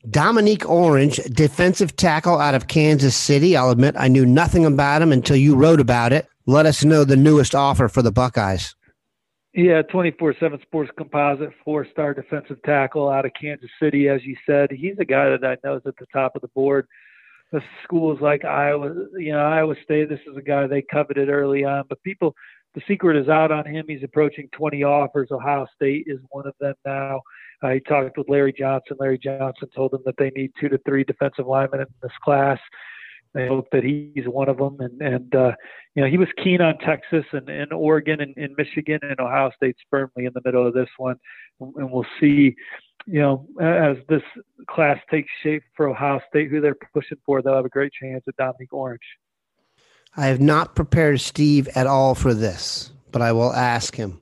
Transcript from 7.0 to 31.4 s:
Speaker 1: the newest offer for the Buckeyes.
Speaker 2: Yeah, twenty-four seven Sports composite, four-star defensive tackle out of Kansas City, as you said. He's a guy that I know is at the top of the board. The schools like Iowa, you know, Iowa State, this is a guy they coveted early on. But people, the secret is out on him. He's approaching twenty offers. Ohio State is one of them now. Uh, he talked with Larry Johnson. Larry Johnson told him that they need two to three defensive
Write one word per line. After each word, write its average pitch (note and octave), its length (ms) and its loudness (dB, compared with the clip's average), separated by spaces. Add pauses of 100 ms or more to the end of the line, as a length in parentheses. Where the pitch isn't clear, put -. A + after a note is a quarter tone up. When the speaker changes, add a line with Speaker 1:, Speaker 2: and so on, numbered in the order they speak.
Speaker 1:
the C3+ 100 4
newest D3 400 6
offer C#3 320 2
for B2+ 140 0
the A#2 100 2
Buckeyes. G#2+ 640 -2 (800)
Speaker 2:
Yeah, E3+ 300 2
twenty-four E3 540 -2
seven D3 240 -4
Sports D3 360 -8
composite, C#3+ 540 -4 (120)
four-star D3+ 500 -6
defensive C#3 500 -10
tackle C#3+ 440 -2
out C3+ 180 0
of B2 140 -6
Kansas D3 300 -12 (120)
City, C#3+ 280 2
as C3+ 160 0
you C3+ 100 -12 (100)
said. C#3+ 240 2
He's F3+ 300 -8
a F3 60 -2
guy C#3 240 0
that C3 160 -2
I B2+ 180 -2
know C#3 140 -6
is - 80 -12
at C3+ 120 -10
the B2+ 140 -20
top C3+ 240 -4
of C3+ 60 -10
the B2 80 -16
board. C3+ 380 0 (640)
The D3 100 -4 (220)
schools D#3+ 380 -2
like D3 240 0
Iowa, C#3+ 480 -2 (240)
you D3+ 160 -8
know, D3 60 0
Iowa D#3 440 0
State, D3+ 240 0
this D3+ 180 -8
is C#3 120 -20
a C#3 40 -16
guy C#3 260 -2
they C#3 140 -2
coveted C#3 460 -2
early C#3 380 0
on. C#3 240 -4
But C#3 120 -12
people, F3+ 320 -4 (420)
the D3 120 -12
secret F3 340 2
is B2+ 60 -2
out D#3 240 2
on D3+ 140 -4
him. D#3 240 -10
He's C#3 140 -10
approaching C#3+ 500 -2
twenty C#3+ 300 -4
offers. C#3+ 480 0
Ohio C3+ 440 -4
State C#3+ 320 -2
is C3+ 120 -10 (100)
one C#3 180 -14
of C#3+ 140 -14
them C#3 140 -4 (100)
now. C#3 340 -8 (420)
Uh, C3 100 -2
he C3 100 0
talked C3+ 360 -2
with C#3+ 120 -8
Larry C#3 280 2
Johnson. C3+ 440 -4
Larry C3+ 160 0
Johnson C3+ 580 -8
told C3+ 180 -2
him C3 120 -6
that C3 120 -6
they C3+ 160 -2
need C3+ 280 -8
two C#3+ 80 -2
to C3+ 160 0
three C#3 180 0
defensive C#3 420 -4